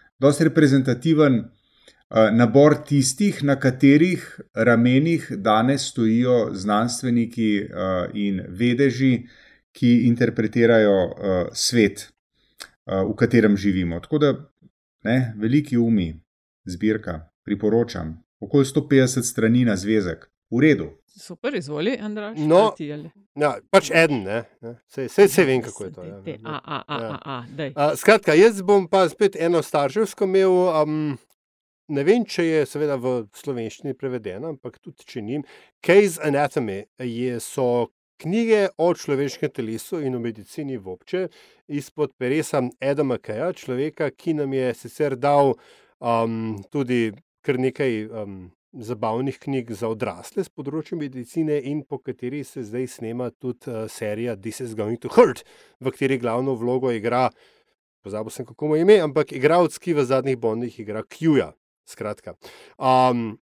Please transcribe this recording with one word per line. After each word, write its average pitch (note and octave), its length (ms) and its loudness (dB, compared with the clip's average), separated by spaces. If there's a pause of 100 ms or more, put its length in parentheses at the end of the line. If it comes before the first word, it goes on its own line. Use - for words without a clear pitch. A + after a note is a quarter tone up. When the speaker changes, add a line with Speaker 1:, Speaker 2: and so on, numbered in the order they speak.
(220)
Speaker 1:
dosti D3 220 4
reprezentativen, C#3 1000 4 (680)
eh, A2 200 6
nabor A#2+ 500 6
tistih, D3 640 0
na C#3+ 120 2
katerih C#3 680 4 (260)
ramenih B2 840 2
danes A2 500 2
stojijo A#2+ 680 2
znanstveniki, A2 1120 0
eh, - 100 -8 (420)
in G2+ 340 -4
vedeži, A#2+ 800 0 (460)
ki - 200 0 (140)
interpretirajo, A2+ 920 4 (100)
eh, F#2 460 -2
svet, - 600 0 (720)
eh, F#2+ 220 -4
v G#2+ 100 -4
katerem G#2+ 420 4
živimo. F#2 440 -2
Tako - 180 -4
da, C#3+ 160 2 (720)
ne, A#2 280 0
Veliki B2 440 0
umi, G#2 380 0 (500)
zbirka, F2+ 640 -4 (120)
priporočam. G2 760 -2 (200)
Okoli C3+ 300 0
sto C#3 180 -2
petdeset C3 420 2
strani A#2 380 2
na A2 120 2
zvezek. F#2+ 500 -2 (220)
V A#2 120 -4
redu. C3+ 280 2 (220)
Speaker 2:
Super, - 440 -10
izvoli, D#3 440 -4
Andraž, G#3 400 -10
Speaker 3:
No, D#3 200 2
Speaker 2:
ali G#3+ 160 4
ti, D#3 160 -12
ali? D3+ 200 -14 (240)
Speaker 3:
ja, C#3+ 320 -2
pač F#3+ 260 4
eden, D3+ 320 2
ne, G#2+ 200 -6 (140)
ne. A#2 180 -16 (100)
Saj, C3 220 -10
saj, G3 200 6
saj F#3 180 4
vem, C3 160 2
kako - 220 -12
je F#2 80 -12
to, F2+ 120 -18
ja. G2 160 -16
Speaker 2:
Te, A#2+ 200 -12
a, D3 180 -12
a, D3+ 280 -10
a, D3 120 -8
Speaker 3:
Ja. A2+ 120 -8
Speaker 2:
a, C#3 140 -10
a, B2 240 -10
daj. C3+ 260 -10
Speaker 3:
A, D3 200 2
skratka, G3+ 400 4
jaz G3 280 6
bom F#3+ 260 2
pa F#3+ 180 4
spet G3 300 0
eno E3 240 0
starševsko D3+ 680 -2
imel, F#3 460 2
am, D3+ 460 0 (720)
ne C#3 140 -2
vem, G#3+ 200 4
če - 200 -4
je D#3 220 0
seveda D3 300 -4
v B2 380 -4
slovenščini B2+ 600 -8
prevedeno, A#2+ 560 -8
ampak - 300 -16
tudi - 240 -20
če - 180 -12
ni. C3 220 -6 (400)
Case F#3+ 360 4
Anatomy C#3 640 -2 (120)
je, B2 440 -6
so A#2+ 500 -2 (300)
knjige G#3+ 540 0
o E3+ 180 0
človeškem C#3+ 580 -4
telesu A2+ 500 -8
in C3 160 -4
o A#2+ 40 -6
medicini A#2 580 -10
vobče G2+ 500 -8 (420)
izpod D3 440 -6
peresa C#3+ 460 -2 (180)
Adama C#3 400 -2
Keja, C3 340 -6
človeka, C#3+ 580 -6
ki - 240 -6
nam C#3 200 -4
je B2+ 200 -2
sicer C3+ 420 -4
dal, C#3 380 4 (420)
am, A2+ 380 -2 (320)
tudi B2 460 -2 (280)
kar C3 180 -2
nekaj, B2+ 360 -2 (200)
am, G2+ 260 -12 (280)
zabavnih A#2 720 -6
knjig C3 340 -6
za A2+ 160 -6
odrasle A2 560 -6
s - 60 -10
področja D3+ 460 -10
medicine D3 640 -4
in C#3+ 200 -6
po C#3 160 -10
kateri B2+ 460 -10
se - 180 -14
zdaj A#2 280 -8
snema A#2+ 420 -8
tudi, - 340 -10
eh, A2 220 -8
serija A2 480 -6
This G#2 260 -12
is A2+ 140 -10
going A2 240 -4
to - 100 -10
hurt, F3+ 320 2 (340)
v B2 140 -6
kateri C3 300 -2
glavno A#2+ 340 -4
vlogo B2 380 -2
igra, A#2 380 0 (760)
pozabil G#2+ 240 -10
sem, - 160 -14
kako D3+ 220 -8
mu D3+ 80 2
je D#3+ 60 2
ime, G3 180 8
ampak D3 320 -2
igralec, D#3 440 2
ki - 180 -6
v D3 100 2
zadnjih C3 340 0
Bondih A#2 400 -4
igra G#2+ 240 -8
Q-ja, D3 480 0 (380)
skratka. - 480 -12 (400)
Am, B2+ 640 2 (180)